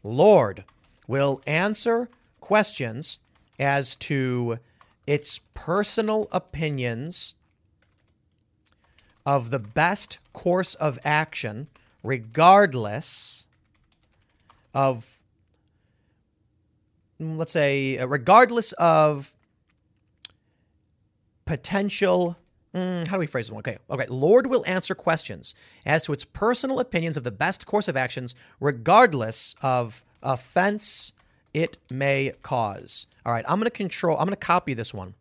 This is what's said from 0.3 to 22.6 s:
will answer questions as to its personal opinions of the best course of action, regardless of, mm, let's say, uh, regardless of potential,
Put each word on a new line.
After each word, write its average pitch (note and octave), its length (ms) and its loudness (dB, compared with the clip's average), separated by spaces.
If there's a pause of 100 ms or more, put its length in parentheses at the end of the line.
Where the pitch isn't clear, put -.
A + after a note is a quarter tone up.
will C#3 380 0
answer G#3+ 600 0 (320)
questions D3 800 0 (380)
as C#3 380 0
to B2 640 -2 (480)
its D3 340 -2 (140)
personal G#3+ 760 -2
opinions C#3+ 1040 -4 (1900)
of C3 240 0
the C3+ 80 -2
best D#3 600 -2 (140)
course F3+ 440 0
of C#3+ 280 -2
action, D3+ 640 -2 (340)
regardless B2+ 1400 2 (1300)
of, C3 480 -2 (2000)
mm, D#3+ 160 -8
let's D#3 160 -4
say, C#3 460 0
uh, B2+ 80 -2
regardless G#3 680 4
of D#3 640 2 (2000)
potential, F3+ 960 -2 (360)